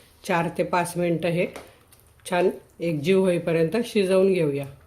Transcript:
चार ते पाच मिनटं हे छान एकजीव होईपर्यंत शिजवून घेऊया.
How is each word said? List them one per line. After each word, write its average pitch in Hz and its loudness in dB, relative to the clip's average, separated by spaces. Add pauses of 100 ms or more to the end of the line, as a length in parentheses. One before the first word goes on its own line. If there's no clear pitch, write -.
(240)
चार 170 0 (100)
ते 175 2
पाच 170 -2
मिनटं 170 0
हे 170 0 (800)
छान 180 0 (300)
एकजीव 170 2
होईपर्यंत 170 0
शिजवून 190 2
घेऊया. 143 0 (220)